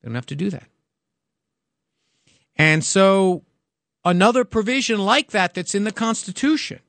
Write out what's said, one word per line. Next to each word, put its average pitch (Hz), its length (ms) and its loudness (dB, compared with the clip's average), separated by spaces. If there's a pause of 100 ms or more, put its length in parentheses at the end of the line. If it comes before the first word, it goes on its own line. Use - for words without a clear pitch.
They 117 60 -14
don't 113 60 -8
have 123 120 -8
to 139 100 -10
do 190 140 -4
that. - 180 -14 (1900)
And 156 280 4
so 190 580 2 (600)
another 202 400 4
provision 226 560 -2
like 233 300 0
that 185 240 -2
that's 180 200 -8
in 202 100 0
the 220 80 -4
Constitution 226 960 -4